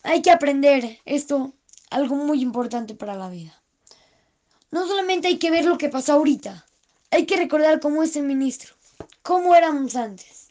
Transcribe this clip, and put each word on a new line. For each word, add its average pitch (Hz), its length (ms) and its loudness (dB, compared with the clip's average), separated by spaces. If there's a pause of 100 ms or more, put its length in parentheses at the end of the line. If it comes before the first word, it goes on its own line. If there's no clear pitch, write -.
Hay 320 180 0
que 349 100 4
aprender 277 720 2
esto, 277 480 -4 (360)
algo 269 260 -2
muy 294 260 -2
importante 233 520 -6
para 208 220 -10
la 185 140 -10
vida. 170 300 -16 (1080)
No 349 180 -4
solamente 370 420 -2
hay - 100 0
que 330 120 0
ver 320 140 2
lo 349 140 2
que 294 100 -2
pasó 269 240 -2
ahorita, 277 540 0 (440)
hay 339 140 2
que 381 120 -2
recordar 311 420 2
cómo 302 240 0
es 320 120 -4
el 294 80 -4
ministro, 269 520 -4 (480)
cómo 359 320 4
éramos 294 400 2
antes. 220 560 -10